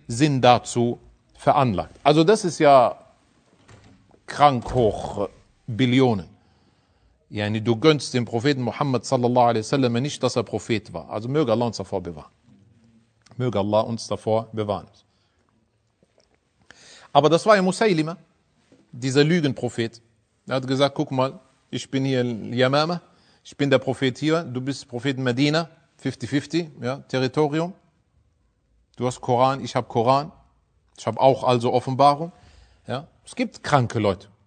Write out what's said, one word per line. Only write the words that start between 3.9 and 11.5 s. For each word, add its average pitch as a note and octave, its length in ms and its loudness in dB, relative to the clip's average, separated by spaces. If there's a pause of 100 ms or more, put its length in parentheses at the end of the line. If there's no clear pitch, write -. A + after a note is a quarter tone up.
krank C#3 480 0
hoch, G#2+ 520 -2
äh, - 40 -8 (380)
Billionen. A#2+ 640 0 (960)
Yani, G#2 320 -4
du A2+ 140 2
gönnst D3 380 0
dem A#2+ 120 -2
Propheten B2+ 360 -2
Muhammad B2 440 -4
sallallahu B2 420 2
alaihi A2 160 0
wasallam C3 300 0
nicht, C3+ 280 -6
dass B2 140 -2
er A#2 80 -2
Prophet G#2+ 500 -6
war. D#2+ 160 -12
Also G#2+ 180 -10
möge C#3 240 0